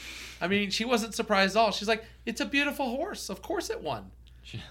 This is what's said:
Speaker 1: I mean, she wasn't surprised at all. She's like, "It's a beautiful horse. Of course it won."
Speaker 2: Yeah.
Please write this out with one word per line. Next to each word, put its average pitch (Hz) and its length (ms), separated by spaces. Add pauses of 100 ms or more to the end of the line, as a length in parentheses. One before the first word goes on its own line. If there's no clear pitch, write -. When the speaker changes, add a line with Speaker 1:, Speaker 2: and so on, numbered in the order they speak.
(420)
Speaker 1:
I 170 60
mean, 196 240
she 220 140
wasn't 233 280
surprised 196 420
at 214 40
all. 220 120
She's - 160
like, 220 160 (220)
"It's 233 160
a 277 40
beautiful 277 440
horse. 285 400
Of 190 120
course - 280
it - 120
won." 107 300 (340)
Speaker 2:
Yeah. - 260